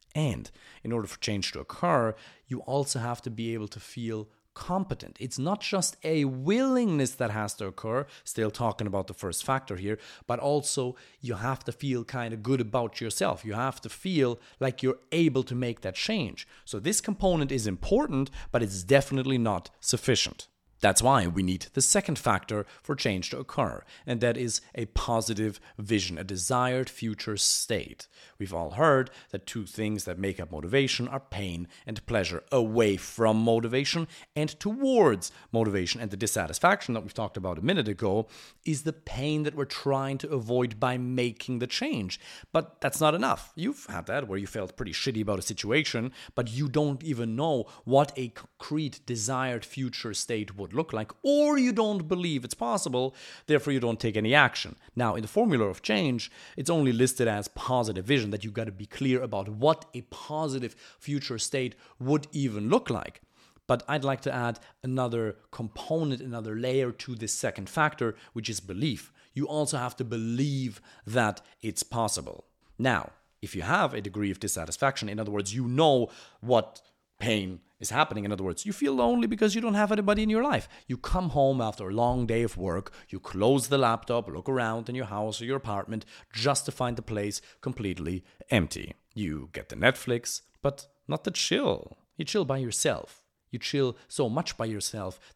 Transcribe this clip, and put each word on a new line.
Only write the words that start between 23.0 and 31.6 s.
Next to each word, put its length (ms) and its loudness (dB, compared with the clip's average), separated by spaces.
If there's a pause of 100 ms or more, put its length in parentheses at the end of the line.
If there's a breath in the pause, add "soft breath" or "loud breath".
to 80 -6
occur, 440 -4 (220 loud breath)
and 160 -2
that 160 4
is 240 -2 (140 loud breath)
a 100 -4
positive 760 0 (200 loud breath)
vision, 400 0
a 40 -8
desired 640 0
future 480 -4
state. 720 -2 (300 loud breath)
We've 160 -6
all 180 -2
heard 380 4 (220 loud breath)
that 160 -8
two 180 -6
things 380 -4
that 160 -8
make 200 -2
up 120 -8
motivation 560 0
are 120 -6
pain 480 -6 (200 loud breath)